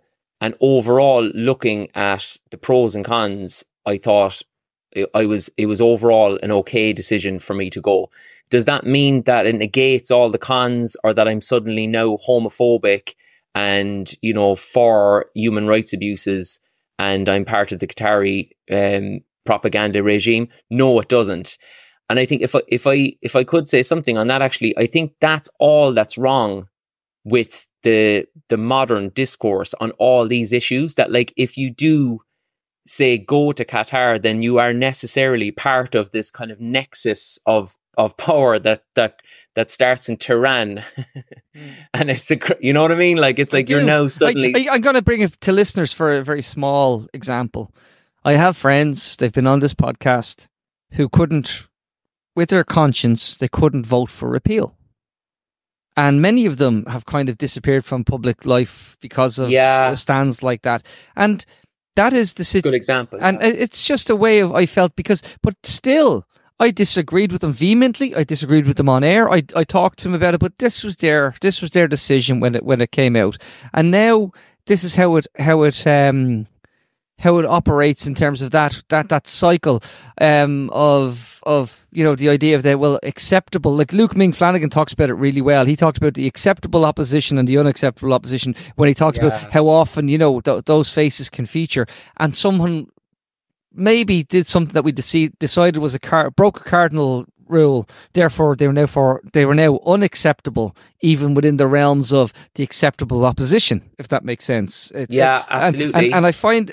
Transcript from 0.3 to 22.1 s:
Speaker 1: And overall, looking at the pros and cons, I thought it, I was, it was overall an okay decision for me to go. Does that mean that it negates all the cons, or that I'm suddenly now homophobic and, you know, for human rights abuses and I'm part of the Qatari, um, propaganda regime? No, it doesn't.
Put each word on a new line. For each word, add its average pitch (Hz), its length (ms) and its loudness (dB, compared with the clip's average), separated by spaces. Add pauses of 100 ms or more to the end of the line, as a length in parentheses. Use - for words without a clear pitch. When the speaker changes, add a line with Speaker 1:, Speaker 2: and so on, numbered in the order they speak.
Speaker 1:
And 113 200 -6
overall, 131 640 4 (100)
looking 113 640 -2
at 101 400 -6 (160)
the - 40 -20
pros 123 380 0
and 101 100 -8
cons, 101 600 -4 (200)
I 104 140 -4
thought 101 440 0 (500)
it, 98 200 -4
I 110 140 0
was, 104 300 -4
it 107 100 -2
was 104 140 -2
overall 110 600 4
an 104 120 -4
okay 107 400 0
decision 95 480 -4
for - 140 -8
me 98 160 -6
to 98 100 -12
go. 95 300 0 (380)
Does 120 180 2
that 143 200 -2
mean 139 360 2
that 120 220 2
it 113 120 0
negates 127 560 0
all 123 180 4
the 104 80 -4
cons, 123 640 -2
or 110 100 2
that 107 140 2
I'm 107 140 -2
suddenly 110 480 -4
now 113 280 -2 (120)
homophobic 113 840 0 (420)
and, 101 640 -4
you 113 140 -4
know, 101 220 2
for 104 800 2
human 107 340 -2
rights 110 240 0
abuses 98 680 -6 (400)
and 98 300 -2
I'm 98 160 0
part 104 260 -2
of 95 80 -10
the 95 80 -6
Qatari, 101 640 -2 (180)
um, 101 520 -2 (260)
propaganda 104 560 -2
regime? 104 460 0 (220)
No, 123 280 2
it 104 100 -2
doesn't. 98 480 -2 (540)